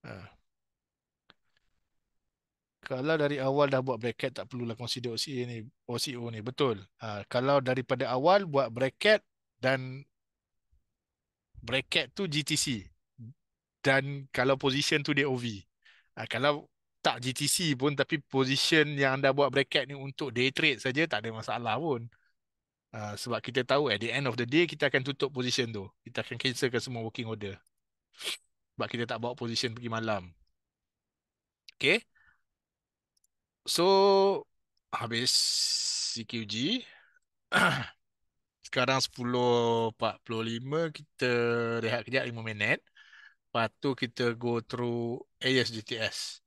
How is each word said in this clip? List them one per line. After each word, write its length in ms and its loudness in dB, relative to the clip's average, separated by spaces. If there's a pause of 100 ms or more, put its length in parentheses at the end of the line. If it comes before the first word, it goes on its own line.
Ah. 320 -14 (2500)
Kalau 400 0
dari 160 2
awal 320 4
dah 160 2
buat 160 -4
bracket, 400 -4
tak 80 -10
perlulah 240 -6
consider 400 -6
O 80 -6
C 240 -4
A 0 -
ni, 160 -10 (320)
O 80 -2
C 160 -4
O 160 -6
ni. 80 -8
Betul. 400 0 (240)
Ah, 240 -6
kalau 320 4
daripada 480 0
awal 400 4
buat 240 2
bracket 480 4 (400)
dan 400 0 (1600)
bracket 560 0
tu 80 -2
G 160 0
T 160 0
C. 240 0 (1040)
Dan 480 2
kalau 240 4
position 480 2
tu 80 -2
dia 160 2
O 80 0
V. 240 -6 (560)
Ah, 80 -8
kalau 400 0 (360)
tak 240 0
G 80 -2
T 160 -2
C 240 2
pun, 240 0
tapi 240 0
position 720 2
yang 240 2
anda 160 4
buat 160 4
bracket 400 0
ni 80 -12
untuk 400 -8
day 160 2
trade 320 0
saja, 240 0
tak 160 -2
ada 80 -6
masalah 480 -4
pun. 240 -2 (880)
Ah, 240 -8
sebab 240 -4
kita 240 0
tahu 240 2
at 160 0
the 80 -4
end 160 -2
of 80 -2
the 80 0
day, 240 2
kita 240 0
akan 80 4
tutup 320 -4
position 400 -2
tu. 160 -8 (160)
Kita 160 -8
akan 160 -8
cancelkan 440 0
semua 200 -8
working 240 -6
order. 320 -8 (1200)
Sebab 120 -4
kita 200 -4
tak 120 -4
bawa 120 -4
position 400 -4
pergi 160 -10
malam. 400 -2 (1500)
Okey. 280 2 (1600)
So, 200 2 (1080)
habis 400 0 (800)
C 160 -8
Q 160 -6
G. 400 -2 (640)
<clears throat> 1200 -4
Sekarang 320 2
sepuluh 960 2
empat 240 -2
puluh 360 -6
lima, 360 -4
kita 400 -2 (480)
rehat 240 -2
kejap, 240 -2
lima 160 -8
minit. 400 0 (640)
Lepas 320 0
tu 160 0
kita 400 -2
go 280 0
through 560 -4 (200)
A 80 0 (120)
S 120 0
G 120 -6
T 160 -6
S. 460 -6